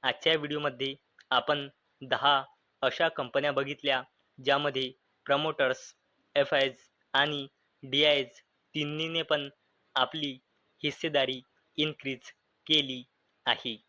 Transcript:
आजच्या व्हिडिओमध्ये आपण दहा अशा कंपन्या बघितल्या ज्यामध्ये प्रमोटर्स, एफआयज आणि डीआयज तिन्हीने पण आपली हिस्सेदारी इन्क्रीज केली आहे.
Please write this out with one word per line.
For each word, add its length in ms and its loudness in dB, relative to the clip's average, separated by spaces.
आजच्या 320 2
व्हिडिओमध्ये 600 -4
आपण 380 0
दहा 400 2
अशा 260 2
कंपन्या 440 -2
बघितल्या 500 -2
ज्यामध्ये 520 0
प्रमोटर्स, 520 2
एफआयज 400 2
आणि 320 2
डीआयज 580 2
तिन्हीने 480 -4
पण 260 -2
आपली 360 -2
हिस्सेदारी 580 0
इन्क्रीज 520 -4
केली 360 0
आहे. 300 -4